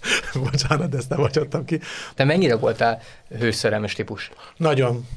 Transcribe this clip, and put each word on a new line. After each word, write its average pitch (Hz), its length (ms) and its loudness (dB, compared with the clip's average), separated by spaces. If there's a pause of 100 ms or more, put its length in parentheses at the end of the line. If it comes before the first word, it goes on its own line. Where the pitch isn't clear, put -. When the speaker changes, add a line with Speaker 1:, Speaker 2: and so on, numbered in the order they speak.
(340)
Speaker 1:
<laughs> 131 160 -2
bocsánat, 139 440 0
ezt 123 140 -4
nem - 100 -2
hagyottam 143 460 0
ki. 156 160 -2 (340)
Speaker 2:
Te 135 100 2
mennyire 151 320 4
voltál 117 460 2 (360)
hőszerelmes 107 540 0
típus? - 380 -8 (260)
Speaker 1:
Nagyon. 131 500 2 (100)